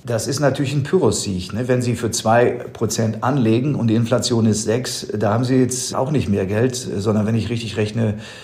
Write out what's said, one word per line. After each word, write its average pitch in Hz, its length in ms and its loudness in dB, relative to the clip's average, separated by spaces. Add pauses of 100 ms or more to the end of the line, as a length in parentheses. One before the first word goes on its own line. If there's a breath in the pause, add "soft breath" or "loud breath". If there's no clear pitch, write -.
Das 117 220 -2
ist 120 120 -2
natürlich 139 340 0
ein 143 100 0
Pyrrhussieg, - 680 0
ne? 123 140 -4
Wenn 123 140 2
Sie 120 140 0
für 110 160 -4
zwei 120 400 4
Prozent - 720 -4
anlegen 127 520 2
und 117 120 0
die 110 80 4
Inflation 113 500 2
ist 104 180 2
sechs, 120 500 -2
da 107 200 0
haben 120 100 2
Sie 127 140 2
jetzt 127 360 0
auch 135 180 -2
nicht 104 180 0
mehr 98 160 2
Geld, 113 300 0
sondern 104 520 -2
wenn 113 80 0
ich 104 140 0
richtig 113 280 -6
rechne, 107 380 0 (280 loud breath)